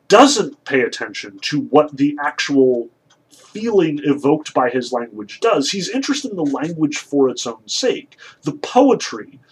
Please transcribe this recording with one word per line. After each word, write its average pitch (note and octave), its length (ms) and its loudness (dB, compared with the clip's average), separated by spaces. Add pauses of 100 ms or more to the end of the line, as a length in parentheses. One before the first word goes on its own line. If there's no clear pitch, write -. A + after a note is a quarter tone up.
doesn't A#3+ 560 4
pay C3 180 0
attention G#2 580 -8
to D3 220 -4
what D3 360 2
the C#3+ 260 0
actual B2+ 640 2 (420)
feeling G3 720 -2
evoked D3 500 0
by B2+ 160 2
his B2 220 -4
language A2 480 -8
does. G3 300 2
He's F#3 200 -6
interested C4+ 420 -4
in F#3+ 60 -8
the E3 60 -2
language D3 540 -2
for C3+ 320 2
its A#2+ 160 -8
own A#2 220 -10
sake, - 500 -4 (260)
the D3+ 100 -4
poetry - 840 0 (120)